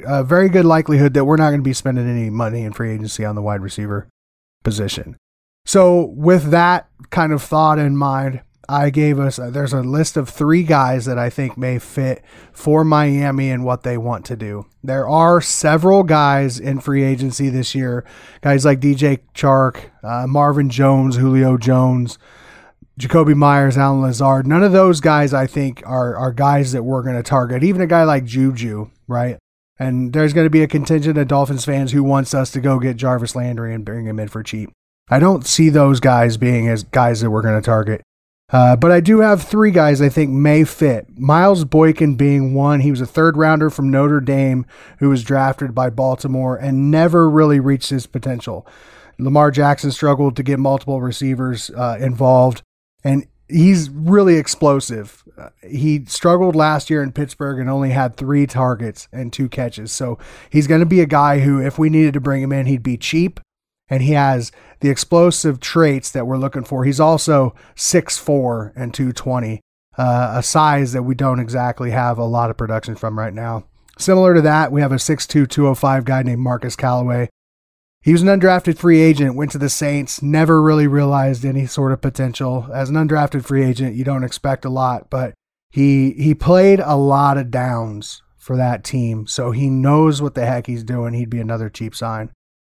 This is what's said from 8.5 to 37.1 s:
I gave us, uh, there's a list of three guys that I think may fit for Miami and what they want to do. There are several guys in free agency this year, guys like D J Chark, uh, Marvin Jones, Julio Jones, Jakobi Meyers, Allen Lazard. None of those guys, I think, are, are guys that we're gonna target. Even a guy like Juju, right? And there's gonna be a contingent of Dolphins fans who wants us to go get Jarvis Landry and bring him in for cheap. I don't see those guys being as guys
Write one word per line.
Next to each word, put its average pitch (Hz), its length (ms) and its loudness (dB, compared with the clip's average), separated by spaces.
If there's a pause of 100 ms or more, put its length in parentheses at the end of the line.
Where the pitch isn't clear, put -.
I 143 220 0
gave 147 300 0
us, 135 200 -4
uh, 120 100 -10
there's 139 240 -6
a 135 80 -2
list 143 360 -2
of 135 120 -4
three 160 340 2
guys 131 420 0
that 127 120 -4
I 120 120 -2
think 131 280 -8
may 127 220 -4
fit - 440 -6 (300)
for 156 320 0
Miami 143 640 0
and 127 160 -4
what 123 180 -4
they 123 140 -4
want 117 280 -8
to 120 120 -10
do. 104 280 -10 (180)
There 131 240 -4
are 165 340 4
several 175 640 2
guys 139 560 2
in 135 200 -4
free 139 240 0
agency 135 460 -2
this 127 260 -4
year, 123 300 -4 (360)
guys 139 240 2
like 139 140 -2
D 143 160 0
J 135 240 -2 (140)
Chark, 135 520 0 (160)
uh, 120 260 -8
Marvin 143 420 0
Jones, 135 480 2
Julio 131 400 2
Jones, 127 600 0 (800)
Jakobi 151 360 2
Meyers, 143 420 4
Allen 139 240 2
Lazard. 131 460 0
None 165 160 2
of 202 80 4
those 185 300 4
guys, 147 320 2
I 135 140 0
think, 135 380 -6
are, 123 300 -4
are 127 160 -4
guys 139 400 0
that 123 120 -4
we're 127 200 -4
gonna 123 200 -4
target. 127 400 -2
Even 185 180 2
a 175 60 -2
guy 165 160 4
like 143 220 0
Juju, 117 640 -4 (180)
right? 120 300 -4 (400)
And 127 360 -4
there's 156 200 0
gonna 160 160 2
be 156 140 4
a 143 40 0
contingent 151 500 -2
of 143 100 0
Dolphins 139 380 -2
fans 135 260 -4
who 139 120 2
wants 139 300 0
us 131 180 -2
to 135 100 -6
go 135 180 0
get 123 180 -4
Jarvis 123 380 -4
Landry 117 380 -6
and 110 120 -10
bring 113 200 -8
him 110 140 -8
in 107 100 -8
for 113 120 -10
cheap. 107 300 -10 (380)
I 131 100 4
don't 175 260 2
see 160 220 4
those 139 320 4
guys 120 380 2
being 120 320 0
as 110 140 -2
guys 120 360 0